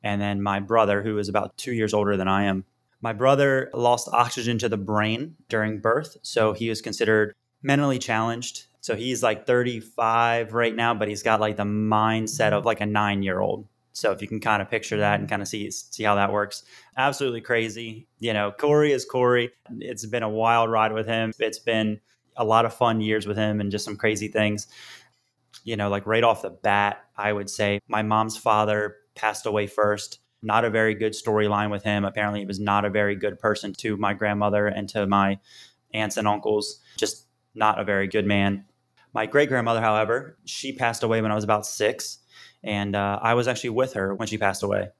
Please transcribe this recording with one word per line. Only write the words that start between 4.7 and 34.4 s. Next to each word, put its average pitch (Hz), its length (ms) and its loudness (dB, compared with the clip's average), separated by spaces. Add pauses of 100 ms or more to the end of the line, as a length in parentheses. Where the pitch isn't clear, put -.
brain 110 580 -2 (140)
during 107 320 -2
birth, 131 400 0
so 110 320 2
he 113 160 -4
was 110 120 -4
considered 107 540 2 (260)
mentally 139 380 2
challenged. 117 680 -4 (120)
So 113 160 -4
he's, 120 260 -4
like, 110 240 0
thirty-five 117 1080 0
right 117 200 2
now, 117 200 2
but 104 160 -2
he's 104 120 -6
got, 110 200 4
like, 107 160 0
the 104 60 -2
mindset 107 920 2
of, 101 100 0
like, 110 160 0
a 104 60 0
nine-year-old. 101 840 0 (240)
So 104 220 -2
if 95 80 -6
you 104 80 -10
can 110 100 -6
kinda 107 240 0
picture 110 360 -4
that 101 200 2
and 101 80 -6
kinda 101 180 -4
see, 104 240 -8
see - 340 -10
how 104 120 4
that 101 160 2
works. 104 320 -4 (320)
Absolutely 131 460 -2
crazy. 113 680 -4 (120)
You 113 120 -2
know, 104 220 0
Corey 147 400 4
is 127 100 -2
Corey. 123 480 2 (280)
It's 113 260 -10
been 113 180 -4
a 107 60 -2
wild 113 420 2
ride 110 220 2
with 110 140 -4
him. 113 320 -2
It's 110 200 -2
been 107 400 0 (380)
a 120 80 0
lot 110 180 6
of 110 100 0
fun 113 280 2
years 107 260 0
with 104 80 -4
him 107 240 0
and 101 100 -2
just 101 140 -4
some 101 140 -8
crazy 107 320 -2
things. 104 380 -2 (1000)
You 117 100 -6
know, 101 140 -2
like, 101 180 -2
right 113 160 2
off 117 180 4
the 95 100 -8
bat, 101 520 2 (140)
I 104 160 -2
would 101 160 -4
say 101 400 0
my 107 120 0
mom's 110 360 0
father 107 580 2 (200)
passed 107 300 -4
away 104 220 0
first. 104 520 -2 (220)
Not 110 220 2
a 117 60 2
very 110 260 2
good 110 160 -2
storyline 104 580 0
with 101 140 -6
him. 104 220 0
Apparently, 104 340 -2
he 101 60 -8
was 98 160 -6
not 101 240 0
a 104 40 0
very 101 280 0
good 95 200 -4
person 104 420 -2
to 107 180 -2
my 101 160 0
grandmother 104 540 0